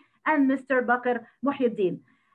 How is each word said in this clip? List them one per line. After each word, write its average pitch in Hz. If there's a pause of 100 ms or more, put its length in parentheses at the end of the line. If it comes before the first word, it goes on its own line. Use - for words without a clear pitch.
(260)
and 294
Mister 269
Bakr 240 (200)
Muhyiddin. 214 (360)